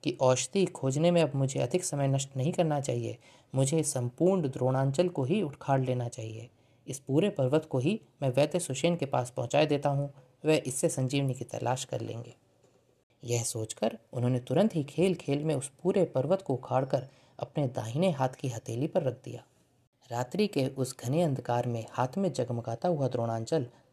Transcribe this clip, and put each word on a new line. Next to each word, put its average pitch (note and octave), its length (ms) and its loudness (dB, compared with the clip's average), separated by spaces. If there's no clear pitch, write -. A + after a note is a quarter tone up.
कि - 180 -2
औषधि C3 440 4
खोजने D#3 460 2
में E3+ 100 6
अब C#3+ 140 2
मुझे C#3 240 0
अधिक D#3 240 0
समय C#3 240 0
नष्ट C3+ 300 0
नहीं C3+ 140 0
करना D#3 300 2
चाहिए, A#2 360 -4
मुझे C3+ 280 2
संपूर्ण D3+ 640 2
द्रोणांचल C3+ 600 2
को C#3+ 140 -2
ही F3+ 180 2
उखाड़ C#3 400 0
लेना B2 260 -2
चाहिए। A2+ 420 -12
इस C#3+ 120 -8
पूरे D#3+ 300 2
पर्वत C#3 360 2
को C3 140 -2
ही F3+ 220 0
मैं C#3 80 0
वैद्य D3 300 2
सुषेण E3+ 360 0
के D3+ 100 -2
पास B2+ 240 -2
पहुंचा C#3+ 360 2
देता C#3+ 240 2
हूँ, C#3+ 240 -2
वह D#3 200 4
इससे C3+ 240 0
संजीवनी C3+ 440 0
की B2 100 -8
तलाश B2 420 -4
कर B2+ 160 -6
लेंगे। A2+ 340 -10
यह A#2+ 180 0
सोचकर G#3 540 -4
उन्होंने B2 260 2
तुरंत D#3+ 360 2
ही D3+ 80 0
खेल E3 320 0
खेल C#3+ 280 -4
में D3+ 120 0
उस C3 160 -6
पूरे F#3+ 220 4
पर्वत C#3+ 360 0
को - 120 -4
उखाड़कर C3+ 540 0
अपने - 280 -2
दाहिने B2+ 440 0
हाथ C3 180 0
की - 180 -8
हथेली A#2+ 400 -4
पर - 160 0
रख B2+ 100 0
दिया। A#2 200 -12
रात्रि B2+ 360 -2
के C#3 200 0
उस C3+ 320 -4
घने C#3 220 0
अंधकार B2+ 460 0
में A#2 240 -4
हाथ B2+ 160 0
में G3 160 0
जगमगाता A#2 560 -2
हुआ C#3+ 180 0
द्रोणांचल A#2 560 -2